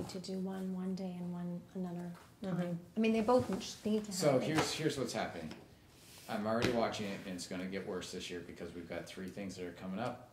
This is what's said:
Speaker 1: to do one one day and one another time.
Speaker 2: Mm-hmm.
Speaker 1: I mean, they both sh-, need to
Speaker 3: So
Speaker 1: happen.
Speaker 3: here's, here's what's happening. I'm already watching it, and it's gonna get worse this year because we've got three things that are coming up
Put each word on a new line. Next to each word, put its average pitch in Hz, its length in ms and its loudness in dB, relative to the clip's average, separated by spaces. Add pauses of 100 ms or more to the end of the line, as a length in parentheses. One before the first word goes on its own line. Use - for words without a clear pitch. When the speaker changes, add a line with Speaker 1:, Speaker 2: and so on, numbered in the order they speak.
Speaker 1:
to 190 100 -6
do 190 200 -4
one 190 360 -2
one 185 200 -2
day 185 240 -4
and 175 120 -4
one 175 300 -4 (140)
another 175 360 -4 (320)
time. 185 100 0
Speaker 2:
Mm-hmm. 175 200 2 (240)
Speaker 1:
I - 20 0
mean, 226 140 6
they 226 80 6
both 247 240 8 (180)
sh-, - 120 -8 (100)
need 214 200 2
to 202 60 -8
Speaker 3:
So 175 220 6
Speaker 1:
happen. 123 140 6
Speaker 3:
here's, 151 260 4
here's 151 240 2
what's 120 160 -2
happening. 85 360 -2 (800)
I'm 107 180 0
already 120 240 4
watching 107 360 2
it, 98 180 -4
and 92 100 -4
it's - 120 -6
gonna 92 180 -2
get 95 220 -2
worse 90 240 -4
this 90 180 -6
year 87 160 -4
because 85 300 -10
we've 82 140 -10
got 85 180 -4
three 95 220 -8
things 95 260 -6
that 92 100 -4
are 87 80 -6
coming 95 260 -6
up - 340 -4